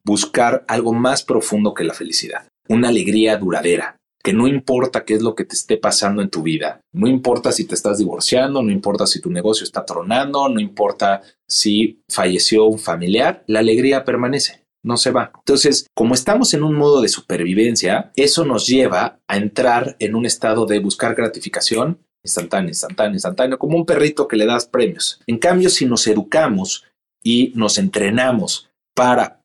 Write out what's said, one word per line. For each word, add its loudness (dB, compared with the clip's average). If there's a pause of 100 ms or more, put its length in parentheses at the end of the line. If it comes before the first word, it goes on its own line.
buscar 0
algo -2
más 0
profundo 0
que -6
la -2
felicidad, -8 (200)
una 2
alegría 2
duradera, -2 (260)
que 0
no 4
importa -2
qué -2
es 2
lo -2
que -4
te -18
esté -2
pasando 0
en -2
tu -6
vida, -4 (120)
no 2
importa 0
si -4
te -8
estás -2
divorciando, 0
no 2
importa 0
si -2
tu -6
negocio -2
está -8
tronando, -2
no 0
importa -2 (260)
si 0
falleció 2
un 2
familiar, -2
la 0
alegría 2
permanece, -4 (160)
no -4
se 0
va. -2
Entonces, 2
como 2
estamos 0
en 0
un 2
modo 4
de 2
supervivencia, 0
eso 2
nos -2
lleva 2
a -2
entrar 0
en -2
un 0
estado 0
de 2
buscar -2
gratificación -4 (260)
instantáneo, -4
instantáneo, -4
instantáneo, -2
como -2
un 0
perrito 0
que -2
le 2
das 0
premios. -2
En -2
cambio, 2
si 0
nos 0
educamos 0 (400)
y 2
nos 0
entrenamos 0 (240)
para 2